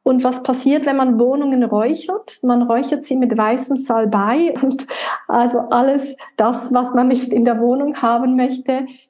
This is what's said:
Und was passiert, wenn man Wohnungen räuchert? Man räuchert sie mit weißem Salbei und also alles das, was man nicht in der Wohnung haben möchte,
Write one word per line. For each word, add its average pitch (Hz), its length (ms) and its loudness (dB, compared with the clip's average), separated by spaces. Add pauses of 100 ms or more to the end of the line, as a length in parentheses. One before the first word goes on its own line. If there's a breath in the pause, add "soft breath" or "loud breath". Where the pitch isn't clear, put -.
Und 254 200 2
was 254 180 -2
passiert, 269 420 0
wenn 277 120 0
man 254 240 2
Wohnungen 269 420 2
räuchert? 262 800 -2
Man 247 200 2
räuchert 269 420 -2
sie 262 120 -4
mit 233 220 0
weißem 254 380 0
Salbei 226 840 0
und 269 280 -2 (400 loud breath)
also 240 320 2 (100)
alles 269 460 0 (200 loud breath)
das, 240 360 0
was 247 200 0
man 247 140 2
nicht 254 260 0
in 233 120 2
der 233 160 2
Wohnung 277 420 0
haben 240 320 2
möchte, 254 520 -2 (220 loud breath)